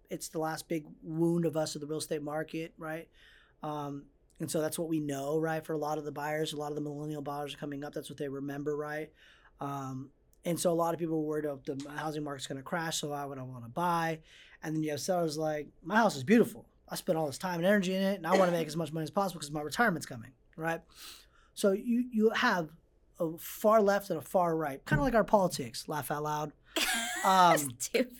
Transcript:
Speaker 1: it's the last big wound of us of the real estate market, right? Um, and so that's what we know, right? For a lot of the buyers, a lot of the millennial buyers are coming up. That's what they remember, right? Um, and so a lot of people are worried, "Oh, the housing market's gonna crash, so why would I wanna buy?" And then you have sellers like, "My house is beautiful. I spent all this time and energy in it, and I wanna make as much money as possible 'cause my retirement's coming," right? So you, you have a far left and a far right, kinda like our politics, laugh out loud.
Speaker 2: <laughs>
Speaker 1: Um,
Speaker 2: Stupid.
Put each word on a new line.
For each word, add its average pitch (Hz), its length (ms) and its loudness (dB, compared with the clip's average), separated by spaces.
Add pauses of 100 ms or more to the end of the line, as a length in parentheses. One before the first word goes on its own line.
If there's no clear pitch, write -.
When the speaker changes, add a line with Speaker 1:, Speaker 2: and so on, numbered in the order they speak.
Speaker 1:
it's 175 180 -8
the 170 100 -8
last 156 300 -4
big 160 160 -4 (180)
wound 170 420 2
of 151 120 2
us 156 180 0
of 156 60 -8
the 147 80 -8
real 156 100 -4
estate 151 240 -4
market, 156 560 -6
right? 160 300 -8 (560)
Um, 143 400 -6 (340)
and 160 100 -6
so 165 120 0
that's 151 180 -2
what 165 100 -4
we 160 120 0
know, 143 400 -2
right? 160 240 -2
For 165 80 -6
a 156 60 -2
lot 147 200 -2
of 147 60 -6
the 147 80 -8
buyers, 151 400 -2
a 151 40 -8
lot 147 140 -4
of 151 60 -4
the 151 60 -4
millennial 147 400 -6
buyers 143 320 -6
are - 20 -20
coming 143 260 -8
up. 147 120 -10
That's 151 160 -8
what 135 80 -14
they 143 100 -4
remember, 143 480 -4
right? 151 340 -6 (500)
Um, 139 500 -8 (340)
and 165 160 0
so 180 100 4
a 165 40 2
lot 165 200 2
of 160 60 -6
people 160 160 -2
are 156 40 0
worried, 151 260 -2
"Oh, 139 180 -4
the 143 260 -8
housing 151 320 -4
market's 139 240 -8
gonna 135 160 -10
crash, 165 380 -4
so 151 80 -6
why 143 160 -6
would 139 140 -10
I 131 40 -10
wanna 123 280 -12
buy?" 165 500 0 (420)
And 156 140 -4
then 156 80 0
you 151 80 -2
have 139 80 -4
sellers 170 360 0
like, 151 300 -2 (160)
"My 185 140 0
house 214 180 6
is 135 80 -6
beautiful. 196 460 4 (200)
I 180 60 -10
spent 165 240 0
all 160 80 0
this 131 120 -6
time 180 200 -4
and 165 80 2
energy 190 300 4
in 190 60 0
it, 196 160 2
and 160 100 -6
I 185 100 4
wanna 180 140 6
make 165 160 0
as 151 80 -6
much 156 160 -4
money 160 100 -2
as 151 80 -4
possible 175 300 -2
'cause 147 100 -10
my 151 120 -4
retirement's 160 440 0
coming," 113 240 -12 (260)
right? 165 240 -2 (760)
So 196 180 4
you, 240 400 0
you 214 180 6
have 190 380 2 (500)
a 170 200 -2
far 220 440 6
left 196 280 4
and 165 100 -2
a - 20 -12
far 175 340 2
right, 143 300 -2
kinda 285 160 2
like 254 140 2
our 202 80 6
politics, 165 640 2
laugh 151 240 -4
out 147 100 -4
loud. 151 300 -4 (240)
Speaker 2:
<laughs> - 160 0 (320)
Speaker 1:
Um, 185 320 10 (240)
Speaker 2:
Stupid. - 400 0